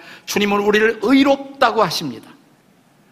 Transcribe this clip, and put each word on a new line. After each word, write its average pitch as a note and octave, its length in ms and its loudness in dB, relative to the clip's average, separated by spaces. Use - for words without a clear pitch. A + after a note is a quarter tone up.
주님은 G3+ 360 0
우리를 G#3+ 420 0
의롭다고 C4+ 800 2
하십니다. C#3+ 460 -6